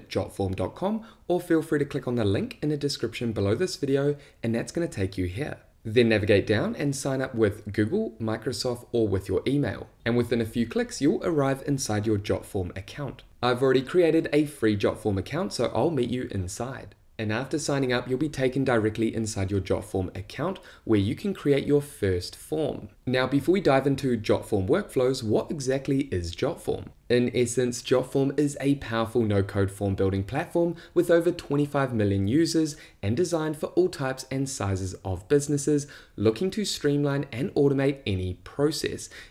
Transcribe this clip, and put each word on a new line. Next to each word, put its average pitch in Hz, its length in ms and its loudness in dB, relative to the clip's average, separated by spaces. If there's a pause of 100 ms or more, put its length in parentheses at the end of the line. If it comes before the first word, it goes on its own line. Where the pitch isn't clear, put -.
jotform 92 460 -2
dot 92 220 -4
com, 214 280 -4 (220)
or 175 140 0
feel 165 200 2
free 151 200 -2
to 139 40 0
click 143 220 -6
on 123 80 -2
the 117 100 2
link 135 380 0
in 151 60 0
the 151 80 0
description 123 560 -4
below 101 220 2
this 185 220 -2
video, 139 400 0 (260)
and 113 120 0
that's - 180 -4
gonna 170 160 -2
take 95 300 -4
you 90 80 -2
here. 101 320 -6 (260)
Then 113 240 4
navigate 104 380 4
down 139 300 0
and 143 200 -2
sign 135 240 -4
up 131 140 -6
with 107 360 2
Google, 147 480 0
Microsoft, 120 720 -4
or 113 140 2
with 98 220 -2
your - 180 0
email. 123 420 -2 (180)
And 120 100 2
within 120 240 2
a 110 60 0
few 117 200 -2
clicks, 233 360 -4
you'll 151 200 2
arrive 139 440 0
inside 110 400 -2
your 110 100 2
Jotform 95 580 -4
account. - 500 -10 (180)
I've 123 200 2
already 131 200 4
created 160 500 4
a 151 140 4
free 110 320 0
Jotform 101 400 0
account, 175 340 -4
so - 220 -2
I'll 165 160 2
meet 127 180 0
you 127 220 -4
inside. 107 640 -8 (240)
And 107 120 -2
after 135 280 -2
signing 139 340 0
up, 127 160 0
you'll 127 100 0
be 147 120 0
taken 131 340 0
directly 113 500 2
inside 101 360 -2
your 101 100 2
Jotform 90 560 -2
account, 156 420 -6 (260)
where 110 140 4
you 101 160 2
can 196 200 -4
create 143 320 0
your 143 160 4
first 95 520 -2
form. - 540 -6 (180)
Now, 127 200 2
before 139 260 2
we 196 80 4
dive 135 260 4
into 131 300 2
Jotform 104 500 0
workflows, 131 560 2
what 117 280 0
exactly 135 540 -2
is 85 300 -4
Jotform? - 520 -4 (240)
In 123 260 4
essence, 123 460 0
Jotform 135 580 2
is 143 220 0
a 139 140 2
powerful 113 460 0
no-code 101 480 2
form 98 240 -2
building 98 300 0
platform 170 500 0 (200)
with 175 160 2
over 170 200 6
twenty-five 143 600 0
million 98 340 2
users 156 500 2 (260)
and 104 120 0
designed 156 440 0
for - 80 -6
all 180 240 2
types 131 400 -6
and 135 180 -2
sizes 95 460 -4 (100)
of 92 240 -4
businesses 143 580 2 (300)
looking 110 360 2
to 208 120 -4
streamline 143 680 0
and - 240 -6
automate 139 520 2
any 92 360 -2
process. - 680 -4 (200)